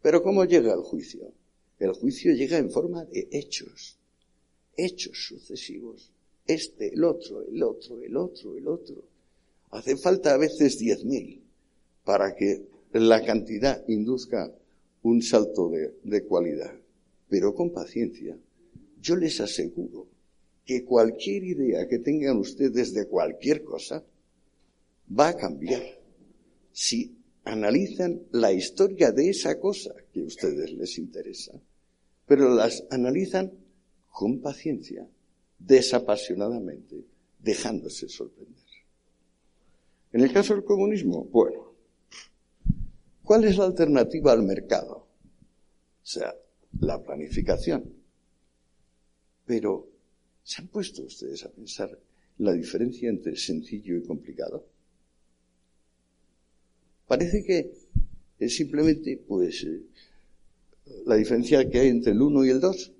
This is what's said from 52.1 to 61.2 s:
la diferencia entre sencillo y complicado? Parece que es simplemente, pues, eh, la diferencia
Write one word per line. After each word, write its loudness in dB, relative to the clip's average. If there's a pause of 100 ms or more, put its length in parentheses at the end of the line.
la 2
diferencia -2
entre -4
sencillo -8
y -4
complicado? -10 (2500)
Parece 0
que 0 (680)
es -2
simplemente, 0
pues, -2
eh, -8 (1200)
la 4
diferencia 4